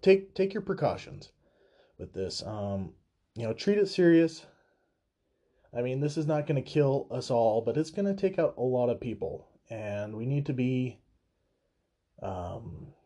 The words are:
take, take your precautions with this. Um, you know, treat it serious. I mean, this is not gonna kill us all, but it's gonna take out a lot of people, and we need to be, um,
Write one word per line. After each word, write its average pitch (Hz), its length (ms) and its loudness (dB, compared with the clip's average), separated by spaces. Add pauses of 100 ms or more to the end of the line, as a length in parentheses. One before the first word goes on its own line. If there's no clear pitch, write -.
take, 196 320 4
take 190 200 -2
your 214 80 -4
precautions - 680 -4 (640)
with 90 140 -14
this. 92 340 -6
Um, 101 480 -6 (420)
you 117 80 -6
know, 110 100 -2
treat 202 240 0
it 196 100 2
serious. 165 580 6 (1300)
I 120 80 -4
mean, 127 200 -2
this 147 160 -2
is 151 100 -2
not 151 200 0
gonna 143 140 2
kill 139 480 2
us 127 220 -6
all, 113 300 4
but 113 160 0
it's 160 140 -2
gonna 196 220 -2
take 190 240 -2
out 160 200 2
a 120 40 -2
lot 123 280 2
of 117 100 -2
people, - 480 -6 (220)
and 107 480 -6
we 113 80 -6
need 143 220 -2
to 147 60 -2
be, 127 460 -2 (1200)
um, 90 680 -10 (180)